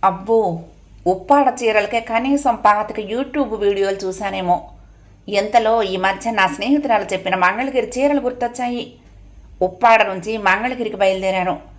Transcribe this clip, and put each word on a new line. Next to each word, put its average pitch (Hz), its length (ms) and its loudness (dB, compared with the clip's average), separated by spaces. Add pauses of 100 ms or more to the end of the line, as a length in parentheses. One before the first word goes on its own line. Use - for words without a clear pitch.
అబ్బో, 190 540 0 (480)
ఉప్పాడ 262 460 2 (100)
చీరలకే 220 380 0
కనీసం 247 560 0
పాతిక 214 560 0
YouTube 254 420 -4
వీడియోలు 196 420 0
చూశానేమో. 190 760 -4 (580)
ఇంతలో 220 540 2
ఈ 190 140 -2
మధ్య 190 340 -2
నా 220 160 2
స్నేహితురాలు 240 580 0
చెప్పిన 180 300 -4
మంగళగిరి 226 640 0
చీరలు 285 220 2
గుర్తొచ్చాయి. 247 760 -6 (680)
ఉప్పాడ 220 400 4
నుంచి 196 340 -4
మంగళగిరికి 220 600 -2
బయలుదేరాను. 190 640 0 (200)